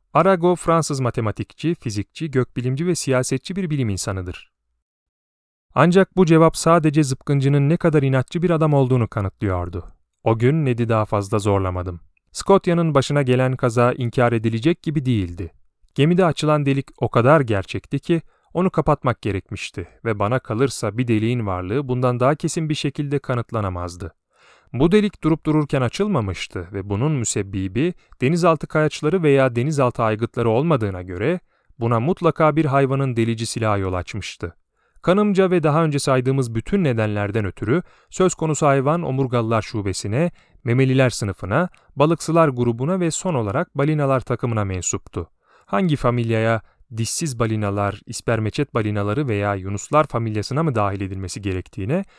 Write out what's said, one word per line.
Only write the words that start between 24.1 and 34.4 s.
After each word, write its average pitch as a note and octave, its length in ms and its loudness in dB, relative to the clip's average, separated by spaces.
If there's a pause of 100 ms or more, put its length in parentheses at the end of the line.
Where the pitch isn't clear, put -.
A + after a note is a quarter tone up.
Bu D3 180 4
delik G#3 320 2
durup D#3+ 220 0
dururken D3+ 360 0
açılmamıştı A2 920 -4
ve G2+ 160 -8
bunun A#2 220 0
müsebbibi G#2 840 -4 (280)
denizaltı E3 460 2
kayaçları D#3 560 0
veya C3+ 320 4
denizaltı B2+ 480 0
aygıtları A2+ 460 -2
olmadığına A2 520 0
göre G2 380 -4 (400)
buna A#2 200 0
mutlaka D#3 560 2
bir D#3 100 2
hayvanın C3+ 500 0
delici A2+ 300 0
silahı G#2+ 340 -2
yol F#2+ 140 -2
açmıştı. - 600 -8 (460)